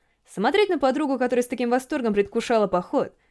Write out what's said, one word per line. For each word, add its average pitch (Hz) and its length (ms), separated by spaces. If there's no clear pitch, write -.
Смотреть 330 420
на 330 100
подругу, 269 380
которая 247 260
с 240 40
таким 240 220
восторгом 254 440
предвкушала 208 540
поход, 185 460